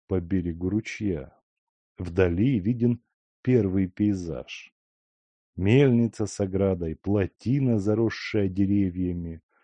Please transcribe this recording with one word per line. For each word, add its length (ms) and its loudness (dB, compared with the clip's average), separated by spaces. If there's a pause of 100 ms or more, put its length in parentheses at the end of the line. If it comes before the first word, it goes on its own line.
по 120 -2
берегу 520 -2
ручья. 680 -4 (600)
Вдали 600 2
виден 440 0 (400)
первый 440 2
пейзаж. 880 -4 (840)
Мельница 680 4
с 160 -6
оградой, 560 0
плотина, 840 0
заросшая 680 -2
деревьями, 920 -2 (220)